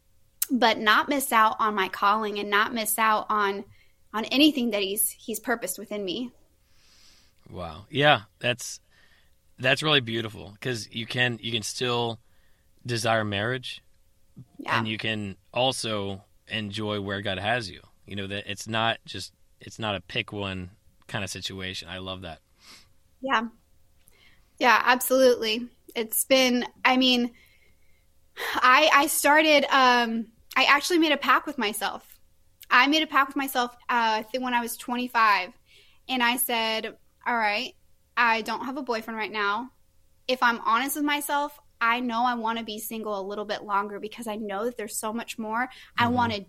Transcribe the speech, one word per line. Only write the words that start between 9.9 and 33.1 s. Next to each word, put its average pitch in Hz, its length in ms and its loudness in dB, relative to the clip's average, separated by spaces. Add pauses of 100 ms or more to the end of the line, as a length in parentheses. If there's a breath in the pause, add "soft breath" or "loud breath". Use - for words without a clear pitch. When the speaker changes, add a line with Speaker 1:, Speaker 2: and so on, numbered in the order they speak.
Speaker 2:
beautiful, 110 580 -8
'cause 120 320 -6
you 113 140 -8
can, 123 360 0
you 113 120 -6
can 110 100 -4
still 120 560 -2 (640)
desire 113 400 0
marriage, 110 600 -4 (720)
Speaker 1:
Yeah. 143 220 -2
Speaker 2:
and 113 80 -2
you 110 100 -4
can 107 400 -6 (160)
also 107 680 -2 (240)
enjoy 104 520 -4
where 101 220 -6
God 98 160 -4
has 107 320 -2
you. 71 100 -16 (280)
You 95 80 -12
know, 101 100 -6
that 98 240 -8
it's 101 180 -10
not 113 380 -2
just, - 280 -12 (260)
it's - 180 -18
not 107 180 -4
a 87 60 -8
pick - 320 -8
one 95 380 -8 (360)
kind 104 160 -6
of 92 60 -8
situation. 92 580 -10
I 90 120 -12
love 95 240 -10
that. 80 160 -14 (800 loud breath)
Speaker 1:
Yeah. 254 220 0 (1120 soft breath)
Yeah, 226 260 6
absolutely. 240 840 2 (260)
It's 220 300 -2
been, 247 400 4 (180)
I 254 140 4
mean, 247 340 4 (1200 loud breath)
I, 262 360 6
I 285 160 6
started, 294 640 6
um, 240 580 4 (280)
I 262 80 4
actually 285 340 4
made 311 140 4
a 277 60 4
pact 277 280 2
with 294 140 -8
myself. 208 600 -6 (500)
I 247 180 6
made 311 160 4
a 311 40 -2
pact 277 220 2